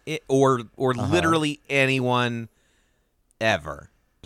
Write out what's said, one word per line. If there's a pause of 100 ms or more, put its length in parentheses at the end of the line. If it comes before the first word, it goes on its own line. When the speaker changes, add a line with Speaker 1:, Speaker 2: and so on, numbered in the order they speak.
Speaker 1:
it,
or, (140)
or
Speaker 2:
Uh-huh.
Speaker 1:
literally (100)
anyone (920)
ever. (360)